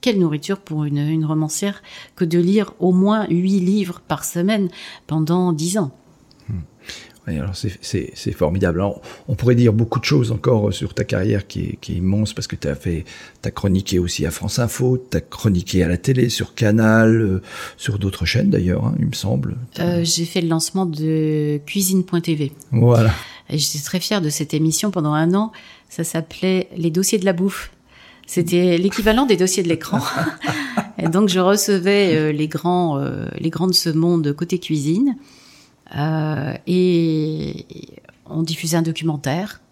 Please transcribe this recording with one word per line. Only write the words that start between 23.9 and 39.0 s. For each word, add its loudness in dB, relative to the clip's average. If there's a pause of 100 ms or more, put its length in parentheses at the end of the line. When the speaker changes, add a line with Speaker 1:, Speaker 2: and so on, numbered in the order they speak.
Speaker 1:
fière -2
de 0
cette -4
émission 0
pendant 0
un 2
an. 2 (380)
Ça -6
s'appelait -2
Les 0
dossiers 0
de -2
la 2
bouffe. -2 (560)
C'était 2
l'équivalent 2
des 4
dossiers 2
de 0
l'écran. 0 (520)
<laughs> -6
Et 0
donc, 4
je 2
recevais, 4
euh, 2
les -2
grands, 0
euh, -4 (140)
les -2
grands -2
de 2
ce 2
monde 2
côté -4
cuisine. 0 (800)
Euh, -2 (140)
et 0 (640)
on -2
diffusait -2
un 2
documentaire. -4 (120)